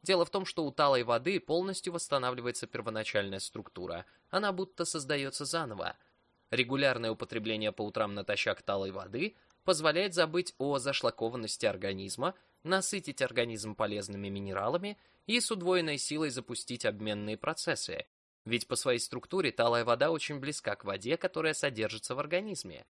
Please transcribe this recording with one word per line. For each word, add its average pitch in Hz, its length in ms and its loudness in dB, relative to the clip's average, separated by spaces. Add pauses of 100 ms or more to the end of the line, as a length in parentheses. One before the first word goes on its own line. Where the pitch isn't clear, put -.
Дело 180 240 4
в - 40 -16
том, 190 160 -2
что 165 200 -2
у 139 60 -2
талой 139 320 6
воды 120 360 2
полностью 180 540 -2
восстанавливается 127 760 -2
первоначальная 107 720 -2
структура, 90 680 -8 (240)
она 196 220 2
будто 185 340 -4
создаётся 139 600 -2
заново. 117 520 -4 (540)
Регулярное 123 600 4
употребление 110 600 -2
по 107 120 -4
утрам 104 300 0
натощак 101 480 0
талой 98 300 0
воды 98 440 -4 (280)
позволяет 170 500 4
забыть 170 440 2
о 139 220 2
зашлакованности 120 880 -2
организма, 98 680 -2 (280)
насытить 185 580 0
организм 113 520 0
полезными 101 540 -2
минералами 101 720 -2 (280)
и 233 140 2
с 240 100 -2
удвоенной 175 480 2
силой 151 320 -2
запустить 120 560 -6
обменные 107 520 -2
процессы. - 680 -2 (400)
Ведь 113 220 0
по 127 80 -2
своей 123 240 2
структуре 143 540 -2
талая 117 320 4
вода 123 260 4
очень 147 280 -2
близка 135 360 -4
к - 80 -20
воде, 98 320 0
которая 160 380 0
содержится 110 600 -2
в 131 60 -2
организме. 175 680 -4 (140)